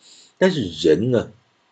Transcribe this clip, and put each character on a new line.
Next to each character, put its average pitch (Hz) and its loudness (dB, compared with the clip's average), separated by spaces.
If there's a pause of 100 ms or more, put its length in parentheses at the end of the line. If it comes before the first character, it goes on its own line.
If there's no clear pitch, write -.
(380)
但 185 2
是 156 -4
人 85 0
呢， 113 -2 (420)